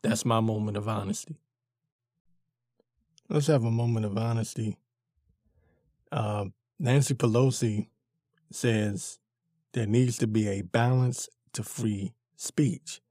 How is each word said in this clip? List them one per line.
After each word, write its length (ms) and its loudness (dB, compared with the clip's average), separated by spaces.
That's 200 0
my 160 4
moment 380 0
of 100 -4
honesty. 520 -6
Let's 200 0
have 160 4
a 80 2
moment 340 0
of 140 -2
honesty. 580 -2
Uh, 340 -2
Nancy 380 2
Pelosi 720 2
says 680 -2
there 160 -2
needs 320 2
to 80 2
be 200 0
a 140 -2
balance 680 0
to 100 -6
free 500 -4
speech. 760 -2